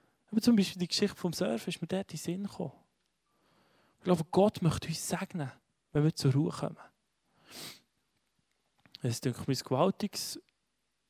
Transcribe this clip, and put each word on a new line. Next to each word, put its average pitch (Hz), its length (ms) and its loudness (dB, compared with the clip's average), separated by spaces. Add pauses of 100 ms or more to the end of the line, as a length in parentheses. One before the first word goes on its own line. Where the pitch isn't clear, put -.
(300)
Aber 214 120 0
zum 240 140 6
Beispiel 185 240 2
die 180 80 -2
Geschichte - 280 0
vom 175 180 -4
Surfen 220 360 -2
ist - 120 -8
mir 165 60 -4
dort 190 240 -6
in 165 60 -10
den - 60 -12
Sinn 185 200 -6
gekommen. 170 300 -8 (1200)
Ich - 60 -20
glaube, 175 280 4
Gott 208 300 4
möchte - 260 0
uns - 200 -6
segnen, 165 440 -6 (400)
wenn 147 120 4
wir 156 100 4
zur 131 200 4
Ruhe 143 180 2
kommen. - 260 -6 (2250)
Es 120 140 0
ist, - 100 -4
denke 123 160 -2
ich, - 60 -8
ein 135 160 0
gewaltiges, - 760 0 (720)